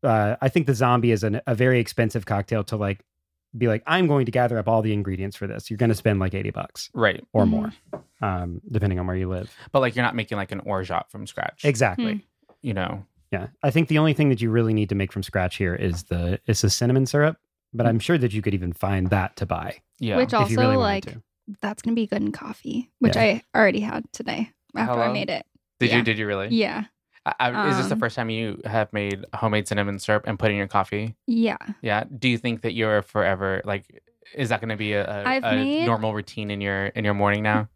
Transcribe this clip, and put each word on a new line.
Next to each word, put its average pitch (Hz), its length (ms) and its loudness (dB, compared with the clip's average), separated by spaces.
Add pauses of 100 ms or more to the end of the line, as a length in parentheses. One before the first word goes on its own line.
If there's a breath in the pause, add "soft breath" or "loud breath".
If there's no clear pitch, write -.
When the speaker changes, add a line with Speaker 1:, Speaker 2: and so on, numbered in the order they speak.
Speaker 1:
Uh, 110 380 2
I 135 80 2
think 156 180 2
the 139 80 4
zombie 120 380 4
is 101 120 2
an, 110 220 0
a 127 80 0
very 127 240 4
expensive 117 460 0
cocktail 101 400 -2
to, 113 120 -6
like, 101 280 -2 (540)
be 120 100 2
like, 110 180 0
"I'm 175 200 4
going 143 200 4
to 120 60 -6
gather 123 260 2
up 104 100 -2
all 113 120 4
the 107 140 0
ingredients 95 420 -4
for 101 100 -8
this." 107 240 -10
You're 110 60 -6
gonna 113 180 4
spend, 101 260 2
like, 92 140 0
eighty 101 160 -4
bucks - 440 -10
Speaker 2:
Right. 110 280 2 (120)
Speaker 1:
or 107 80 6
Speaker 3:
Mm-hmm. 98 80 4
Speaker 1:
more, 110 220 -2 (500)
um, 90 480 -4
depending 101 280 0
on 90 80 -2
where 92 100 -2
you 92 120 -2
live. 92 260 -6 (180 loud breath)
Speaker 2:
But, 139 80 4
like, 123 160 0
you're 123 80 0
not 120 100 0
making, 113 240 -4
like, 95 140 -6
an 98 80 -6
orgeat 95 500 -4
from 104 160 -14
scratch. - 380 -8
Speaker 1:
Exactly. 147 500 2
Speaker 3:
Hmm. - 480 -14
Speaker 2:
You 120 120 -4
know? 95 300 -4 (280)
Speaker 1:
Yeah. 98 160 -4 (140)
I 143 80 2
think 160 180 2
the 151 100 2
only 156 160 4
thing 147 160 4
that 117 100 2
you 117 100 0
really 113 220 4
need 107 160 2
to 101 60 0
make 98 180 0
from 98 100 -4
scratch 90 340 -2
here 90 180 0
is 85 300 -2
the, 87 420 -2
is 113 160 0
the 104 80 4
cinnamon 127 360 2
syrup, 147 300 2 (380)
but 117 100 0
Speaker 2:
Hmm. 117 60 4
Speaker 1:
I'm 113 80 2
sure 170 200 2
that 123 140 0
you 107 80 -2
could 101 140 0
even 90 180 -2
find 95 380 0
that 95 260 0
to 95 100 -4
buy 82 340 -6 (180)
Speaker 2:
Yeah. - 180 -2
Speaker 3:
Which 262 160 2
Speaker 1:
if 208 180 2
you 233 60 2
really 254 200 4
Speaker 3:
also, - 40 4
Speaker 1:
wanted 208 140 0
Speaker 3:
like, 190 120 -6
Speaker 1:
to. - 160 -16 (380)
Speaker 3:
That's 208 220 -8
gonna 233 120 0
be 226 120 0
good 208 160 -2
in 208 100 -2
coffee, - 680 -8
which - 180 4
Speaker 1:
Yeah. 226 60 4
Speaker 3:
I 220 200 2 (140)
already 208 240 4
had 226 320 -6
today - 380 -6 (260)
after 220 160 -2
I 120 120 0
Speaker 2:
Hello? 117 80 0
Speaker 3:
made - 180 -4
it. 165 140 -6 (340)
Speaker 2:
Did 120 120 4
you? 117 80 4
Speaker 3:
Yeah. 120 60 2
Speaker 2:
Did 107 140 0
you 107 80 -2
really? 101 220 -2
Speaker 3:
Yeah. 208 360 0 (420 soft breath)
Speaker 2:
I, - 120 -2
I, 123 300 0
is 135 80 2
this - 120 -2
the 147 60 0
Speaker 3:
Um, 113 60 -2
Speaker 2:
first 117 160 -2
time 117 140 -4
you 110 340 -4
have 107 280 -2
made 101 320 -4 (100)
homemade 107 340 0
cinnamon 101 300 -2
syrup 107 280 0
and 107 120 -4
put 110 120 2
in 101 60 0
your 98 120 -2
coffee? 104 480 -2 (100)
Speaker 3:
Yeah. 226 320 0 (240)
Speaker 2:
Yeah. 107 220 0 (140)
Do 127 100 2
you 117 100 2
think 117 240 -4
that 117 100 -2
you're 110 300 2
forever, 95 640 0
like, 101 360 -6 (320)
is 135 140 -2
that 113 120 0
gonna 110 160 -6
be 104 180 -2
a, 101 120 2
a, 101 220 -6
Speaker 3:
I've 262 160 -2
Speaker 2:
a 113 120 0
Speaker 3:
made 311 300 0
Speaker 2:
normal 110 280 0
routine 104 360 -6
in 101 120 -4
your, 98 240 -2
in 104 180 -4
your 104 100 2
morning 101 280 2
now? 107 340 2